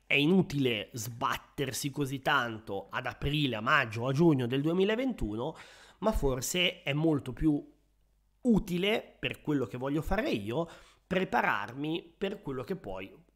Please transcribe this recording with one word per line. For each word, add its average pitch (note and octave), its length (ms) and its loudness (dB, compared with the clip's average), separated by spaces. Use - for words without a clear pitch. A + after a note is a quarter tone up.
è - 80 0
inutile C#3+ 800 2
sbattersi B2 1000 -4
così C#3 300 -4
tanto A2+ 680 0
ad B2 160 -6
aprile, C#3 520 -2
a G#2+ 40 -4
maggio, A#2+ 460 0
a C3+ 60 0
giugno C#3 340 4
del C3+ 160 0
duemilaventuno, E3+ 920 0
ma G#3+ 140 0
forse F3 720 0
è C#3 120 -2
molto D3 400 2
più D3+ 280 2
utile G3 800 2
per - 240 -6
quello C#3 240 0
che B2+ 100 -12
voglio C#3+ 240 -2
fare G#3+ 300 0
io, A#2+ 360 -2
prepararmi D#3 1120 -2
per - 240 -6
quello B2+ 240 -6
che F#3 120 -6
poi F#2+ 360 -10